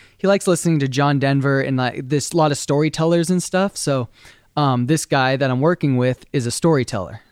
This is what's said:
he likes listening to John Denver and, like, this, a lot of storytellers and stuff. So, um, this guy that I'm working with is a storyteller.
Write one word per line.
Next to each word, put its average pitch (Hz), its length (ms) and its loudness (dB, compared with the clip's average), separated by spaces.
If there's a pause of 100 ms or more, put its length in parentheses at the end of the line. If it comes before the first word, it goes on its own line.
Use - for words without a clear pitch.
(180)
he - 80 -2
likes 196 220 2
listening 165 320 2
to 135 80 0
John 143 320 2
Denver 139 400 2
and, 131 160 -2
like, 127 320 -4
this, 143 240 -2
a 170 40 -2
lot 156 140 4
of 143 80 -2
storytellers 160 720 0
and 180 100 2
stuff. 190 360 -4
So, 131 320 -4 (480)
um, 131 300 2
this 151 180 0
guy 131 320 0
that 131 140 0
I'm 127 100 0
working 147 380 0
with 123 340 0
is 127 140 -2
a 120 40 -2
storyteller. 117 720 -2 (120)